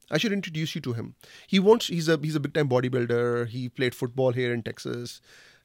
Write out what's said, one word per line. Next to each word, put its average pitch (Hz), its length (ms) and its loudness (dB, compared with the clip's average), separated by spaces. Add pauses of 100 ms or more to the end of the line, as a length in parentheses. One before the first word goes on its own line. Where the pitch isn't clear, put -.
(100)
I 156 80 0
should 214 140 0
introduce 165 420 -4
you 165 80 -8
to 127 120 -4
him. 113 200 -10 (320)
He 190 120 4
wants, 214 300 6
he's 165 200 -2
a, 160 140 4
he's 156 120 -2
a 151 60 0
big 143 140 -4
time 147 140 2
bodybuilder. 120 800 0
He 123 220 -8
played 127 240 -2
football 127 380 0
here 123 220 0
in 117 80 -2
Texas, 120 580 -8 (440)